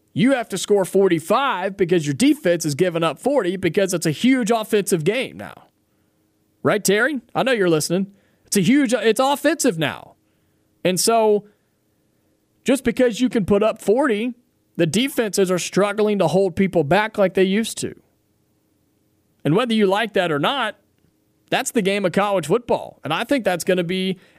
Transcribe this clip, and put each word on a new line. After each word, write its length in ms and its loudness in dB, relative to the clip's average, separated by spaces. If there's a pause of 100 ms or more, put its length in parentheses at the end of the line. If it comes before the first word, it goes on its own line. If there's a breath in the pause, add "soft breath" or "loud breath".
(120)
you 200 2
have 160 -4
to 80 -8
score 300 0
forty-five 920 0
because 300 0
your 80 -2
defense 500 0
is 100 -2
giving 280 -2
up 160 -2
forty 380 0
because 360 0
it's 140 -2
a 40 0
huge 400 0
offensive 540 0
game 320 -2
now. 300 -18 (960)
Right, 200 0
Terry? 380 0 (140)
I 80 0
know 100 0
you're 160 2
listening. 460 0 (320 soft breath)
It's 100 -2
a 60 2
huge, 320 4
it's 260 2
offensive 580 0
now. 360 -6 (680)
And 140 0
so 480 2 (1160 soft breath)
just 180 2
because 380 0
you 80 2
can 160 -2
put 180 2
up 200 -2
forty, 500 0 (440)
the 100 2
defenses 640 0
are 80 0
struggling 640 0
to 80 2
hold 280 0
people 260 2
back 360 0
like 160 2
they 100 4
used 340 -2
to. 160 -8 (1500)
And 100 2
whether 200 0
you 120 2
like 280 0
that 180 0
or 60 0
not, 400 -2 (720)
that's 220 -2
the 100 2
game 240 0
of 60 -2
college 340 0
football. 580 -2
And 80 -6
I 120 -4
think 200 0
that's 200 -2
gonna 200 0
be 340 -4 (200 soft breath)